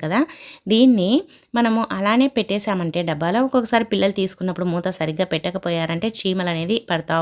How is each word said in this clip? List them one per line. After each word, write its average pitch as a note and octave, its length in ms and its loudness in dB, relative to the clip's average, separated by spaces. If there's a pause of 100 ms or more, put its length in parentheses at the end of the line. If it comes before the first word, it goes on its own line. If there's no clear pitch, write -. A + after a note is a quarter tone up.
కదా, F3 180 -2 (520)
దీన్ని A3+ 360 6 (480)
మనము A3+ 240 2 (160)
అలానే A3 300 2 (100)
పెట్టేశామంటే F#3+ 720 -2
డబ్బాలో, E3+ 360 0
ఒక్కొక్కసారి A#3 460 0
పిల్లలు G3 280 0
తీసుకున్నప్పుడు F3+ 520 -2
మూత F3 260 -2
సరిగ్గా D#3+ 360 -2
పెట్టకపోయారంటే E3+ 760 -2 (100)
చీమలు F#3 340 0
అనేది E3+ 240 -2 (120)
పడతా E3 320 0